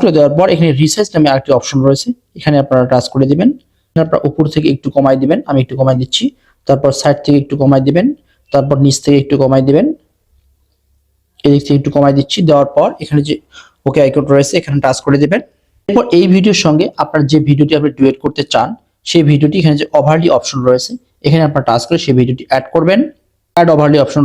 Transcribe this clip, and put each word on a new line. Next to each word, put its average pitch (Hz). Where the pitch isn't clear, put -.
করে 202
দেওয়ার 143
পর 180
এখানে 160
রিসাইজ 156
নামে 156
আরেকটি 135
অপশন -
রয়েছে, 135
এখানে 147
আপনারা 131
টাচ 123
করে 135
দিবেন। 170
এখানে -
আপনারা 165
উপর 151
থেকে 156
একটু 139
কমাই 135
দিবেন, 156
আমি 139
একটু 127
কমাই 131
দিচ্ছি। -
তারপর 139
সাইড 143
থেকে 143
একটু 143
কমাই 135
দিবেন, 170
তারপর 139
নিচ 139
থেকে 143
একটু 139
কমাই 135
দিবেন, 156
এদিক 143
থেকে 143
একটু 143
কমাই 143
দিচ্ছি। -
দেওয়ার 143
পর 165
এখানে 147
যে -
ওকে 131
আইকন 135
রয়েছে, 139
এখানে 143
টাচ 131
করে 143
দিবেন। 170
এরপর 208
এই 185
ভিডিওর 196
সঙ্গে 151
আপনার 151
যে 156
ভিডিওটি 147
আপনি 151
ডুয়েট 135
করতে 143
চান, 123
সেই 170
ভিডিওটি 147
এখানে 151
যে 160
overlay 156
অপশন 135
রয়েছে, 127
এখানে 160
আপনারা 147
টাচ 120
করে 165
সেই 139
ভিডিওটি 127
অ্যাড 131
করবেন। 170
অ্যাড 170
overlay 147
অপশন -